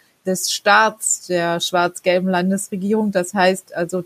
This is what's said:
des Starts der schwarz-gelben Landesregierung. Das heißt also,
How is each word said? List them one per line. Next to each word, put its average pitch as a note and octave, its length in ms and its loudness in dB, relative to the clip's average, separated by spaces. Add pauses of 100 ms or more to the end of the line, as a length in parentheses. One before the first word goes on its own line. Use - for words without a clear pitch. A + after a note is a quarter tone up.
(260)
des F#3 240 -2
Starts - 800 0
der E3+ 320 0
schwarz-gelben F3+ 680 0
Landesregierung. G3 840 -2
Das F3+ 220 -2
heißt F#3 380 0
also, F3 340 -4